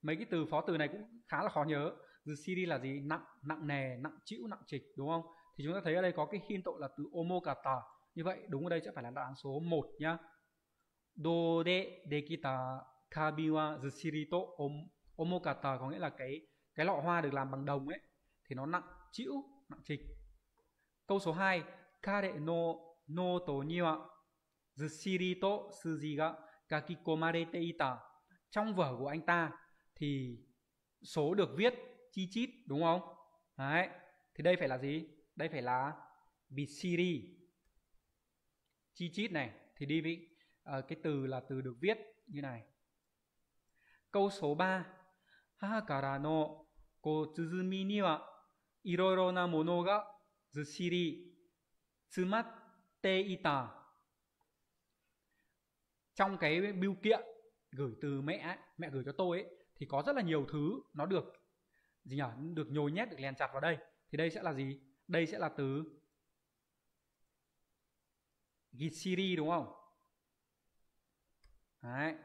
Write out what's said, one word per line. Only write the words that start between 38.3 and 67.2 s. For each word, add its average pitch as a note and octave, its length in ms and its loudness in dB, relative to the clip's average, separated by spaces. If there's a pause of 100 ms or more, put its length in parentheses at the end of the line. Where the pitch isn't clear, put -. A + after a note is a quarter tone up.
Chi E3+ 180 -6
chít G#3 200 -2
này C3+ 180 -2 (260)
thì C#3+ 100 -6
đi D#3 140 2
với, E3+ 360 -6 (260)
ờ, C3+ 200 -6
cái D#3+ 200 -8
từ C#3+ 240 0
là C3 220 -4
từ C3 120 -4
được B2+ 200 -6
viết G#3 180 2 (280)
như C#3+ 160 -8
này. B2 200 -8 (1500)
Câu G3+ 200 6
số D3+ 240 0
ba, F#3 320 2 (680)
haha G#3+ 240 0
kara C#3 380 0
no D#3 280 2 (560)
ko D#3 80 0
tsuzumi E3+ 760 0
ni G#3 140 2
wa E3 200 4 (640)
iroiro F#3 500 6
na F3+ 140 2
mono E3+ 360 4
ga G3 160 6 (540)
zushiri E3+ 840 0 (760)
tsumatte F#3+ 1120 0
ita. D#3 460 0 (2500)
Trong G3 240 2
cái E3+ 340 4
bưu F#3+ 300 2
kiện G#3+ 180 6 (500)
gửi C3 300 -4
từ C#3 200 -2
mẹ D3+ 180 -2
ấy, E3 180 -6 (200)
mẹ E3 140 -8
gửi C3+ 160 -4
cho C#3 60 -8
tôi F3+ 300 0
ấy, - 140 -14 (200)
thì C#3+ 100 -8
có C#3 200 0
rất C#4+ 100 2
là B3+ 60 2
nhiều D#3 300 2
thứ D#3 300 0 (100)
nó D3+ 140 -2
được F#3 260 0 (720)
gì B2+ 120 -6
nhỉ? C#3 380 -4
Được D#3 160 -2
nhồi D3 220 2
nhét, G#3+ 180 -2
được C3+ 100 -12
lèn C3+ 140 -4
chặt C3+ 180 0
vào C3+ 80 -2
đây. D#3 180 2 (300)
Thì D3 100 -4
đây E3 120 2
sẽ G3 120 -6
là E3 100 0
gì? C3+ 280 -2 (280)
Đây E3 180 4
sẽ D#3+ 120 -4
là D#3+ 100 0
từ C#3 360 -2 (3000)